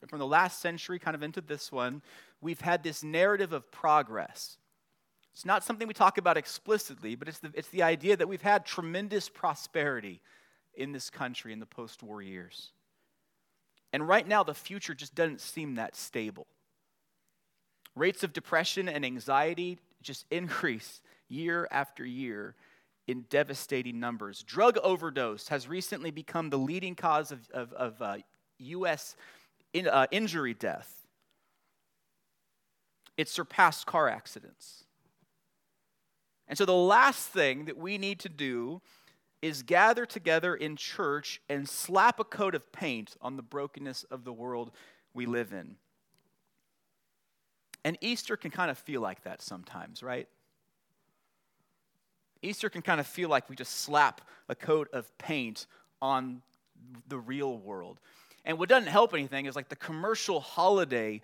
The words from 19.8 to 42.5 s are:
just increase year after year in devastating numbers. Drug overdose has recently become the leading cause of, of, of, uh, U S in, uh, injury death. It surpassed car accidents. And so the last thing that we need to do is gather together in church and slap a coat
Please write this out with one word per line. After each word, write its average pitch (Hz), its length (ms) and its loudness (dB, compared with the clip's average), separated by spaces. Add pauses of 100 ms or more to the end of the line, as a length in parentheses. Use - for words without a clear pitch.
just - 300 -12
increase 160 720 -4 (260)
year 165 420 -4
after 139 320 -4
year 123 520 -8 (520)
in 123 220 -6
devastating 135 720 -2
numbers. 110 440 -6
Drug 208 380 4
overdose 147 640 0
has 135 200 -4
recently 165 420 -6
become 160 380 -6
the 139 100 0
leading 180 360 -2
cause 156 380 0
of, 120 180 -14
of, 123 240 -8
of, 117 260 -4
uh, 101 160 -4 (440)
U 170 260 -6
S 156 280 -2 (600)
in, 180 120 0
uh, 135 240 8
injury 165 440 0
death. - 520 -8 (2000)
It 156 100 0
surpassed 175 560 4
car 156 240 2
accidents. - 760 -10 (1600)
And 190 80 -8
so 202 80 4
the 185 80 6
last 202 560 8
thing 147 380 2
that 156 100 -10
we 190 220 -6
need 196 220 -4
to 190 100 -10
do 139 500 -4 (600)
is 147 240 -4
gather 220 420 6
together 165 480 2
in 151 220 -6
church - 720 -4
and 143 200 -4
slap 196 520 4
a 214 40 -2
coat 196 300 -2